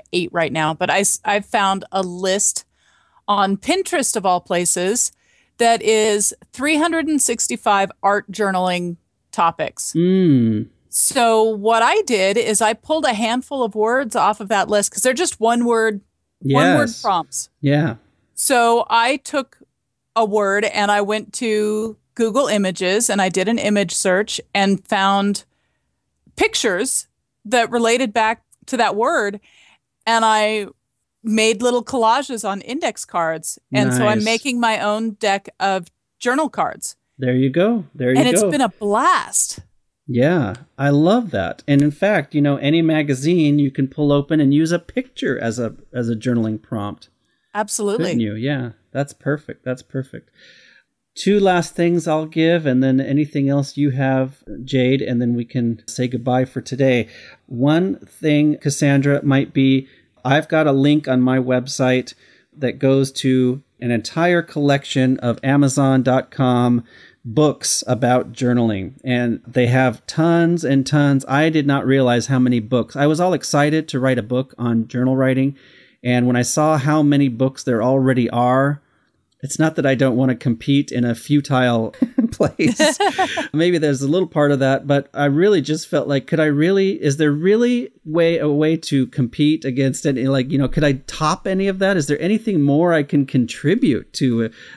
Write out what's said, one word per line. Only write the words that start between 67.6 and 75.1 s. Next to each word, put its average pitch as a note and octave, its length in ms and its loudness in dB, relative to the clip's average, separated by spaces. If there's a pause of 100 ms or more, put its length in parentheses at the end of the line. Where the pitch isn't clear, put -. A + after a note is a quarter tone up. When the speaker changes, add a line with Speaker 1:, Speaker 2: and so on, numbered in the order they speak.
Speaker 2:
about B2 460 0
journaling. A#2 640 -2 (100)
And B2 420 -2
they B2 200 0
have B2+ 400 0
tons E3+ 580 2
and C3+ 220 2
tons. C#3+ 420 2
I D3+ 220 2
did D#3 160 0
not C#3 200 0
realize B2 420 2
how C3+ 100 0
many B2 220 2
books. A2+ 360 -2
I C#3 100 2
was D#3 140 2
all F#3 140 2
excited D3+ 540 0
to C3 120 -4
write C3 180 0
a A#2 60 -2
book B2 340 -4
on A#2 300 -2
journal B2+ 280 0